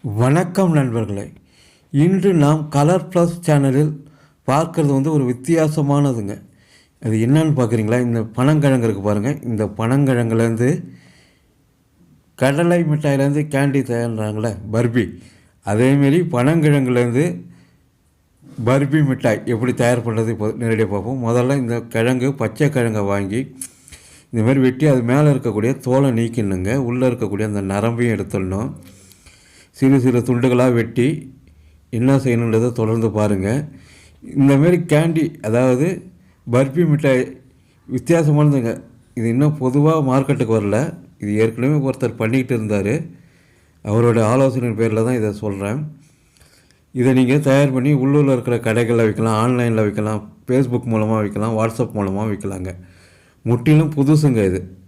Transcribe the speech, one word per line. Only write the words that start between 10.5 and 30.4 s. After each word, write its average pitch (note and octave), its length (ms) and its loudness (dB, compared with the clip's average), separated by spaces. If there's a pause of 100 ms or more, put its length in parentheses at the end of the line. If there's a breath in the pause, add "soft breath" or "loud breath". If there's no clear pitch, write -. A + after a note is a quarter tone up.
கடலை E3+ 440 2
மிட்டாயிலேருந்து D3 640 0
கேண்டி C#3 340 0
தயாரிக்கிறாங்களே A2 720 -4 (180)
பர்பி, A#2 340 0 (600 loud breath)
அதேமாரி C#3 540 2 (160)
பனங்கிழங்குலேருந்து C3 880 2 (1400 soft breath)
பர்பி C#3+ 360 2
மிட்டாய் B2+ 400 0 (100)
எப்படி A#2+ 220 -2
தயார் A#2+ 320 0
பண்ணுறது A2+ 280 -2
இப்போ G#2 140 -4 (140)
நேரடியாக A2 280 0
பார்ப்போம். A#2 360 -6
முதல்ல B2 360 0
இந்த A#2 140 -4 (160)
கிழங்கு, B2 360 0 (120)
பச்சை A#2 280 0
கிழங்கை A2+ 440 0
வாங்கி G2+ 280 -2 (840 loud breath)
இந்த A2+ 160 -2
மாதிரி C3+ 180 2
வெட்டி B2+ 260 2
அது C3 160 4
மேலே C#3 280 2
இருக்கக்கூடிய A#2 480 0
தோலை C3 400 2
நீக்கிடணுங்க. G#2 520 -2 (180)
உள்ளே B2+ 180 0
இருக்கக்கூடிய G#2+ 400 -2
அந்த G2+ 240 -4
நரம்பையும் A2+ 440 0
எடுத்துடணும். G2 540 -4 (1080 loud breath)
சிறு C3+ 220 4
சிறு B2 280 2
துண்டுகளாக B2 460 2